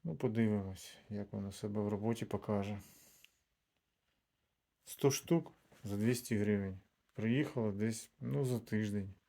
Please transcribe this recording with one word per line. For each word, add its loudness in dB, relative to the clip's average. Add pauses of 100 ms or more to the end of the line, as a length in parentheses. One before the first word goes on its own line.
Ну, -6
подивимось, 0 (120)
як -8
вона -6
себе -4
в 0
роботі 0
покаже. -2 (2000)
Сто 4
штук 2 (300)
за -2
двісті 2
гривень. 2 (340)
Приїхало 0
десь, -2
ну, -2
за 0
тиждень. -2 (160)